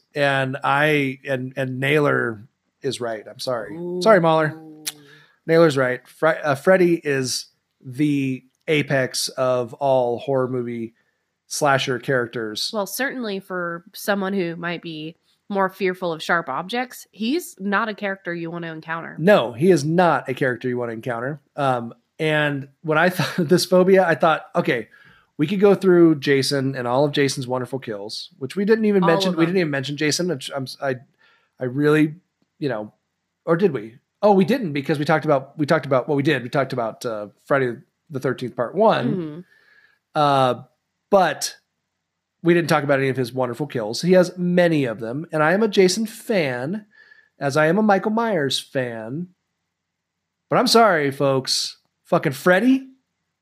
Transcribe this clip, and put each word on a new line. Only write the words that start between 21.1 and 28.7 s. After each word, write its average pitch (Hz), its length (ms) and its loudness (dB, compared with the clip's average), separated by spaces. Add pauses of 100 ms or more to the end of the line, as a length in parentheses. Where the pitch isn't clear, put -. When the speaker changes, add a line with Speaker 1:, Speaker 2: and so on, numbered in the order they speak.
Speaker 2:
Um, 127 400 -2 (240)
and 147 480 0 (160)
when 156 160 0
I 180 100 4
<laughs> - 0 -
thought 175 300 -6
of 156 100 0
this 175 160 4
phobia, 185 420 6
I 165 60 4
thought, 156 320 2 (100)
okay, 135 340 -2 (480)
we 147 100 0
could 190 120 -2
go 202 140 8
through 175 460 6
Jason 135 560 0
and 123 120 -6
all 127 180 2
of 143 60 0
Jason's 139 360 -2
wonderful 127 320 -6
kills, 107 580 -12
which 135 180 -10
we 196 100 -2
didn't 220 200 4